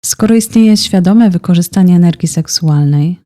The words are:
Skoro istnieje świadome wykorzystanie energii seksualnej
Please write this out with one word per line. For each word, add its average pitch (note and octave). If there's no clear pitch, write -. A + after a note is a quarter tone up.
Skoro A3
istnieje A3
świadome G3+
wykorzystanie F3
energii E3+
seksualnej D3+